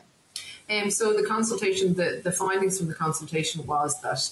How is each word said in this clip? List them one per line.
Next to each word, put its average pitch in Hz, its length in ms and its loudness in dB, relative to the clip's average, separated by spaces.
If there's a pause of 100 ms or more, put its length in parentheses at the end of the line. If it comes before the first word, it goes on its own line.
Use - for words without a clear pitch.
(680)
Um, 208 220 0
so 214 200 2
the 208 160 4
consultation, 196 680 2
the, 175 280 0
the 175 80 0
findings 190 460 2
from 170 100 0
the 160 60 -4
consultation 156 720 -2
was 147 340 0
that, - 320 -4